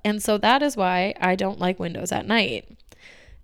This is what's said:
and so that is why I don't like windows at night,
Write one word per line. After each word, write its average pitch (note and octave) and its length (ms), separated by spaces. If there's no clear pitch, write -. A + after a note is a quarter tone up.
and G#3 180
so G#3+ 140
that A#3 260
is C4+ 140
why F#3 420
I F#3 160
don't G3 240
like F3+ 200
windows F3 320
at - 140
night, G3 420